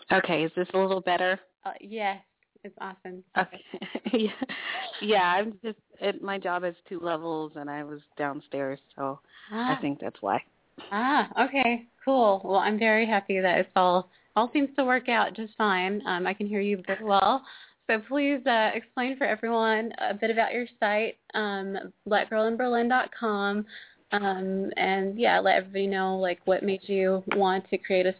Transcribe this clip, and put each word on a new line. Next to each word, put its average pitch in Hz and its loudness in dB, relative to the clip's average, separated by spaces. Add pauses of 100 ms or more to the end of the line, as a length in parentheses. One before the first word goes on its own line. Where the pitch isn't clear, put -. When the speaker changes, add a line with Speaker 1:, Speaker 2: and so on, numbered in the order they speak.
(120)
Speaker 1:
Okay, 175 2
is 165 -2
this 180 -2
a 185 0
little 190 2
better? 185 0 (240)
Speaker 2:
Uh, 196 -8
yes, 196 -6 (440)
it's 202 -18
awesome. 185 -14 (140)
Speaker 1:
Okay. 185 -2
<laughs> - -20 (400)
Yeah. 220 2 (680)
Yeah, 208 2
I'm 196 2 (100)
just, 220 -8 (220)
it, 196 -2
my 196 -4
job 180 -2
has 175 -4 (140)
two 180 -10
levels, 160 -4
and 143 -10
I 147 -8
was 147 -12 (180)
downstairs, 139 -6 (160)
so 139 -6 (300)
I 233 -2
Speaker 2:
Ah. 269 -2
Speaker 1:
think 143 -4
that's - -10
why. 101 0 (480)
Speaker 2:
Ah, 240 0 (160)
okay, 247 0 (180)
cool. 220 4
Well, 190 2
I'm 208 2
very 220 4
happy 196 0
that 180 4
it's 185 0
all, 185 4 (260)
all 233 2
seems 277 2
to 277 2
work 254 0
out 220 2
just 214 -10
fine. 196 2
Um, 180 -2
I 190 0
can 208 -6
hear 208 -2
you 202 -2
very 196 -4
well. 208 4 (440)
So 220 2
please, 277 0
uh, 220 4
explain 247 -4
for - -2
everyone 226 0
a 208 -2
bit 220 -2
about 220 0
your 240 -4 (120)
site, 214 0 (180)
um, 196 -4 (280)
black 208 2
girl 220 2
in 226 0
berlin 240 0
dot 254 2
com, 208 -2 (480)
um, 190 -2
and, 190 0
yeah, 226 4
let 190 6
everybody 196 -2
know, 190 0
like, 180 -2
what 185 2
made 196 -2
you 190 0 (100)
want 190 2
to 190 0
create 185 2
a 185 0